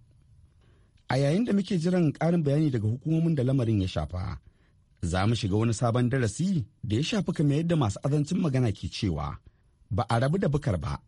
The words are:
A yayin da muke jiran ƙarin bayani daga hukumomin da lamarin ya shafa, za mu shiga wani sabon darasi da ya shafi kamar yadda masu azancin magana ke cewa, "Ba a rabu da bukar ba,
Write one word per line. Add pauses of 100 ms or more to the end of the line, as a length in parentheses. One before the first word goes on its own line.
(1080)
A
yayin
da
muke
jiran
ƙarin
bayani
daga
hukumomin
da
lamarin
ya
shafa, (600)
za
mu
shiga
wani
sabon
darasi (180)
da
ya
shafi
kamar
yadda
masu
azancin
magana
ke
cewa, (560)
"Ba
a
rabu
da
bukar
ba, (100)